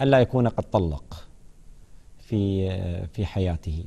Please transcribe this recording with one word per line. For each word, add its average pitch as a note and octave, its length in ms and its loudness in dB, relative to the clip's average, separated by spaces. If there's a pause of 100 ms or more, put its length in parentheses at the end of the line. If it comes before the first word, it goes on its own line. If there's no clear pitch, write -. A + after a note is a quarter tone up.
ألا C3+ 180 6
يكون B2 280 4
قد A2+ 160 -2
طلق - 640 -2 (920)
في، G2 520 0
آه، F#2 420 -6
في G#2 120 -2
حياته، F2 600 -2